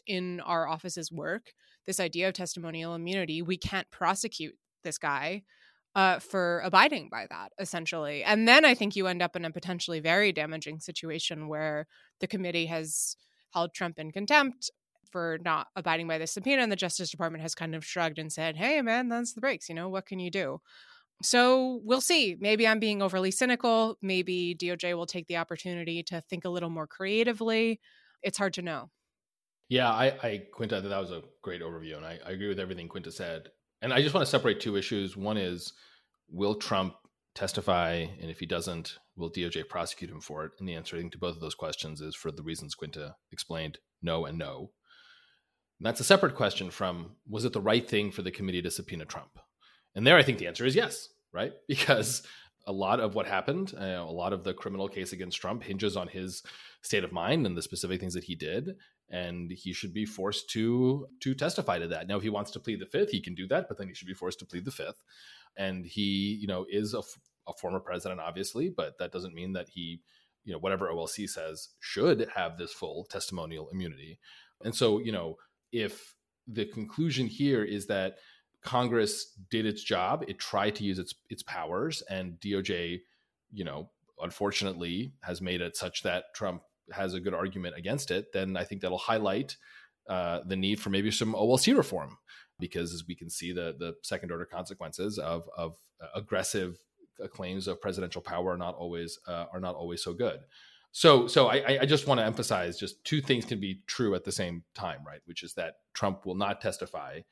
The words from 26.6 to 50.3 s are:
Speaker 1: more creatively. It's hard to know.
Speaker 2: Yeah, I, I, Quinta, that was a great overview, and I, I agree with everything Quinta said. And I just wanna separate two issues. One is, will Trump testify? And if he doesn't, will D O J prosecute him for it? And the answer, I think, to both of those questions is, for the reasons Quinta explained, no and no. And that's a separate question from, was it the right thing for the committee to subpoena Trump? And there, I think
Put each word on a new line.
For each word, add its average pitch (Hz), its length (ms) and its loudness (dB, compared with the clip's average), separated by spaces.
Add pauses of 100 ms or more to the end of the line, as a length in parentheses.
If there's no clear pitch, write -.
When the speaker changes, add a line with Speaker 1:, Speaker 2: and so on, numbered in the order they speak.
Speaker 1:
more 160 160 -4
creatively. 220 920 2 (420)
It's 196 160 -2
hard 196 160 2
to 180 80 -6
know. 156 300 -6 (800)
Speaker 2:
Yeah, 123 200 6
I, 113 160 6 (160)
I, 104 200 0 (120)
Quinta, 107 260 -2
that 98 200 -2
was 92 120 -4
a 82 120 -8 (180)
great 87 200 -6
overview, 80 360 -8
and 78 80 -12
I, 82 180 -10
I 95 80 -8
agree 98 180 -4
with 98 100 -2
everything 90 280 -6
Quinta 85 240 -10
said. 82 380 -8 (320)
And 127 120 0
I 131 80 6
just 147 120 4
wanna 170 120 6
separate 113 340 4
two 104 160 0
issues. 98 400 0
One 104 220 -2
is, 90 340 -4 (580)
will 101 260 2
Trump 95 400 0 (400)
testify? 87 720 2 (120)
And 82 120 -8
if 82 80 -12
he 82 80 -6
doesn't, 85 500 -4 (180)
will 85 140 -6
D 87 160 -4
O 85 40 -2
J 80 140 -6
prosecute 85 460 -6
him 78 100 -14
for 76 260 -10
it? - 120 -12
And 95 100 -8
the 85 60 -4
answer, 82 220 -10
I 85 40 -6
think, 85 120 -6
to - 80 -16
both 87 160 -4
of 82 60 -14
those 76 120 -6
questions 78 480 -8
is, 76 140 -10
for 80 160 -8
the 73 100 -10
reasons 80 320 -8
Quinta 73 420 -12 (160)
explained, 80 460 -8 (240)
no 82 240 0
and 78 120 -6
no. 71 340 -8 (1080)
And - 60 -4
that's 117 140 0
a 131 40 -2
separate 143 300 8
question 95 380 0
from, 87 460 -4 (100)
was 110 180 -2
it 120 80 0
the 104 80 -2
right 113 260 4
thing 104 220 2
for 90 140 -6
the 90 80 -4
committee 92 320 -2
to 90 80 -2
subpoena 80 340 -8
Trump? - 320 -12 (560)
And 107 140 4
there, 170 100 12
I 143 60 12
think 113 160 2